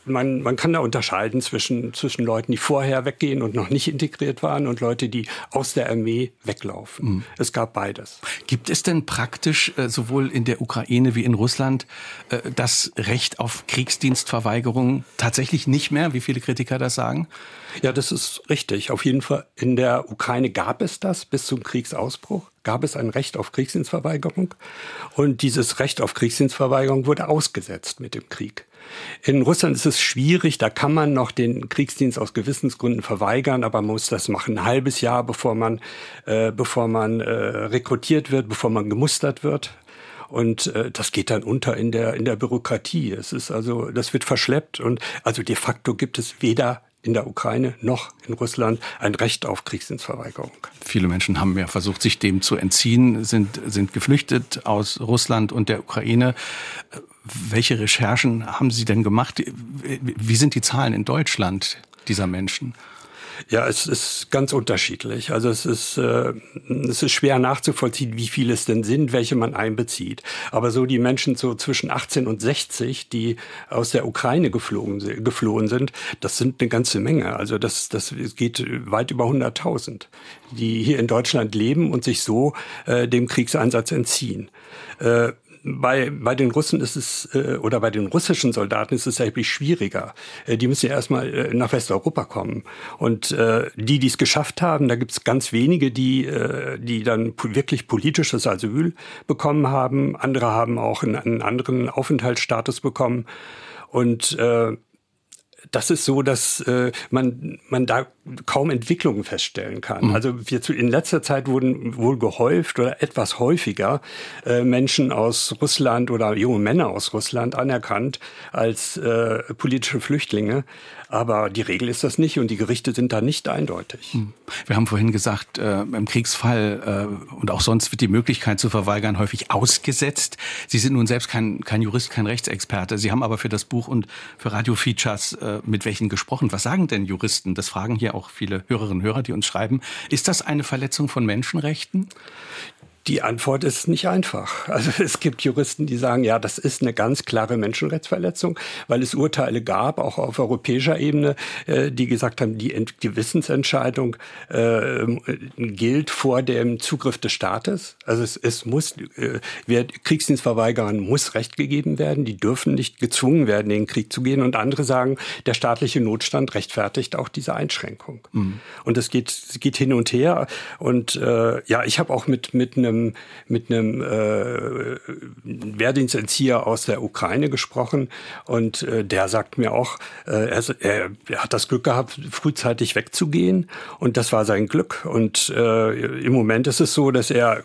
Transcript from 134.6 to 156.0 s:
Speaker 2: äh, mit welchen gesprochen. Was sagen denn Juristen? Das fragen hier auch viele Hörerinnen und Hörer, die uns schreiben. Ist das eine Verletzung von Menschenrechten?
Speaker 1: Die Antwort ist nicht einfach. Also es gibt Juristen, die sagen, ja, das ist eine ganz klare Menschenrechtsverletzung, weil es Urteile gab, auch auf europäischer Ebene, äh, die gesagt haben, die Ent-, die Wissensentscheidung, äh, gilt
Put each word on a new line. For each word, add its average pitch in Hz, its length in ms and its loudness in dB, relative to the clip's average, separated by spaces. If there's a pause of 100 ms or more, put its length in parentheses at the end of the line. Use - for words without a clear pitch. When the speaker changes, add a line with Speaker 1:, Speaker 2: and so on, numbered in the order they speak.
Speaker 2:
äh, 107 320 -6
mit 107 220 0
welchen 107 240 0
gesprochen. 110 420 -2
Was 98 120 -2
sagen 170 240 2
denn 101 180 -2
Juristen? 95 480 -2
Das 98 160 -4
fragen 110 260 -2
hier 113 180 -2
auch 95 140 -10
viele 95 400 -6
Hörerinnen 104 300 -2
und 90 40 -2
Hörer, 110 200 0
die - 100 -6
uns 104 140 -2
schreiben. 117 340 -2 (300)
Ist - 180 0
das 185 140 0
eine 147 200 -2
Verletzung 135 460 -2
von 120 160 0
Menschenrechten? 147 840 -2 (1000)
Speaker 1:
Die - 140 2
Antwort 127 420 0
ist - 240 0
nicht 170 200 0
einfach. - 600 -2
Also 143 340 2
es - 160 0
gibt - 240 -2
Juristen, 143 440 0
die 127 100 -2
sagen, 123 280 2
ja, 113 140 4
das - 200 -4
ist - 240 -2
eine 123 100 2
ganz 117 320 0
klare 113 320 0
Menschenrechtsverletzung, 160 1040 -2 (280)
weil 123 160 2
es 123 120 -2
Urteile 127 480 0
gab, 113 360 0
auch - 200 -2
auf 123 200 -2
europäischer 127 640 0
Ebene, 147 340 2 (320)
äh, 135 240 2
die 123 160 0
gesagt 117 340 0
haben, 113 180 0
die 113 160 -4
Ent-, - 280 -4
die 208 140 -2
Wissensentscheidung, 131 1000 0 (340)
äh, 117 560 2 (500)
gilt 120 540 0